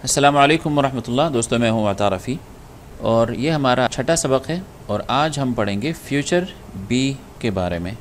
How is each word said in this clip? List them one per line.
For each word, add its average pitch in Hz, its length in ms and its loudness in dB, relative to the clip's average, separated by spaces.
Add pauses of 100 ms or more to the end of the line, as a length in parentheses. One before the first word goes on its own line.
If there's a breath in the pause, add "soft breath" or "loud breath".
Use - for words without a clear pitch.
अस्सलाम 143 320 4
वालेकुम 147 420 4
warahmatullah। 131 540 0
दोस्तों, 120 280 0
मैं 117 120 2
हूँ 110 180 2
अता 101 200 0
रफ़ी 98 300 -2 (640)
और 117 320 2
ये 131 160 -2
हमारा 127 380 2
छठा 135 280 0
सबक 131 300 0
है 175 160 -4 (280)
और 104 200 -2
आज 143 280 0
हम 127 160 -2
पढ़ेंगे 104 380 -2
फ्यूचर 160 560 -2 (400)
बी 131 280 0 (240)
के 117 100 -2
बारे 90 280 -2
में। 92 220 -8